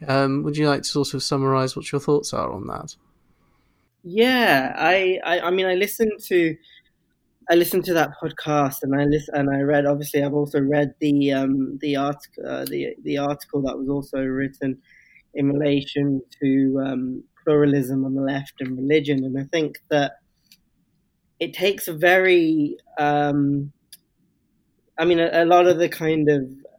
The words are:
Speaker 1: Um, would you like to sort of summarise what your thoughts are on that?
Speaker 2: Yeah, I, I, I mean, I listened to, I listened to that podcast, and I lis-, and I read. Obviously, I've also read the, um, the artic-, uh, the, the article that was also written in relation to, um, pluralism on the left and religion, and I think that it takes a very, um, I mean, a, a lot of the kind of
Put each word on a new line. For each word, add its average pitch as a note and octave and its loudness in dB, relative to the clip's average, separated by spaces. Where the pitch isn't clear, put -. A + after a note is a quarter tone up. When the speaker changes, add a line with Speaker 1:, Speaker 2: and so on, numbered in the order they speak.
Speaker 1:
Um, C3+ 0
would D3 -4
you D3+ 2
like C#3 0
to - -6
sort C#3+ -2
of C3 -6
summarise C3+ 0
what - -12
your C#3+ -2
thoughts D3 0
are C2 -4
on G2+ -10
that? - -12
Speaker 2:
Yeah, G3 2
I, F#3 2
I, F3 0
I E3+ -2
mean, F#3 0
I F#3 0
listened G3+ -2
to, E3 2
I E3+ 4
listened E3+ 2
to F3 0
that D3 2
podcast, D3 -2
and C3+ -2
I C#3+ 2
lis-, D3 0
and C#3+ 0
I C#3 0
read. C#3+ 2
Obviously, C#3+ -2
I've C#3+ -2
also D3 -2
read C#3+ 0
the, C#3+ 2
um, C3+ -2
the D3 -2
artic-, C#3+ -6
uh, C3+ -6
the, C#3 -6
the D3 -4
article C#3+ -4
that C3 -4
was C3+ -8
also C#3 -6
written C3+ -4
in C#3 0
relation C#3+ 0
to, C3+ 2
um, C3 -6
pluralism C#3 2
on C3+ -4
the C3+ -2
left C#3 -4
and C3 -6
religion, C#3 0
and C3 -4
I C#3 -6
think D3+ -4
that C#3+ 0
it E3+ -6
takes G3 -2
a F3 -6
very, E3+ 4
um, C#3+ 0
I E3 0
mean, F3 4
a, E3 2
a E3+ 4
lot F3 6
of F3 6
the E3+ 2
kind D#3+ 0
of C#3+ 2